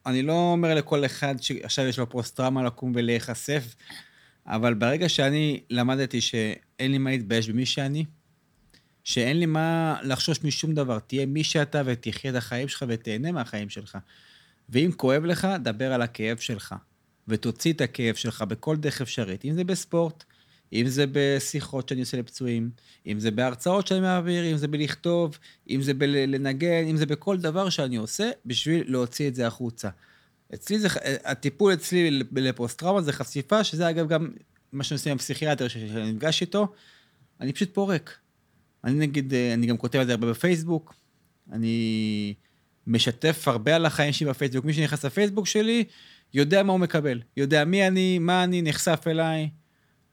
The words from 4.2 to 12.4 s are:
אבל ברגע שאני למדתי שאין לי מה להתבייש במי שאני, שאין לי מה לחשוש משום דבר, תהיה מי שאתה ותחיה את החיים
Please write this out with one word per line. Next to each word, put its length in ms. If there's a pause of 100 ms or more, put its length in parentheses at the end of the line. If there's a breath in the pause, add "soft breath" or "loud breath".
אבל 280
ברגע 340
שאני 520 (100)
למדתי 500
שאין 720
לי 60
מה 120
להתבייש 380
במי 180
שאני, 380 (1000 soft breath)
שאין 340
לי 80
מה 560
לחשוש 420
משום 300
דבר, 240
תהיה 280
מי 180
שאתה 400
ותחיה 460
את 60
החיים 320